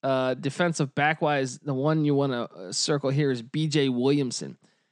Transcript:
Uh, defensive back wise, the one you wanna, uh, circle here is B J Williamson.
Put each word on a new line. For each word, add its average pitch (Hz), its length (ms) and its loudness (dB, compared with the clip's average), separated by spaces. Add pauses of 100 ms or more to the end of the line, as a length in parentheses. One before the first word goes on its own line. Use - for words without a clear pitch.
Uh, 131 320 0
defensive 147 580 -2
back 151 300 0
wise, 139 340 0
the 143 160 -6
one 151 320 2
you 147 80 4
wanna, 135 300 0
uh, 90 280 -12
circle 139 380 0
here 139 220 2
is 120 100 -4
B 151 260 -2
J 143 220 2
Williamson. 127 680 0 (320)